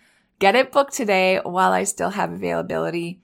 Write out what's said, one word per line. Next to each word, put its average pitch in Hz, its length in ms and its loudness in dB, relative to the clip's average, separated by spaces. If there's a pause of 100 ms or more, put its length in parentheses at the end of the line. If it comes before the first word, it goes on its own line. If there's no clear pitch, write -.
(400)
Get 196 160 4
it 254 160 2
booked 277 220 0
today 185 500 2
while 185 280 2
I 185 120 2
still 180 280 -4
have 175 200 -4
availability. 170 920 -6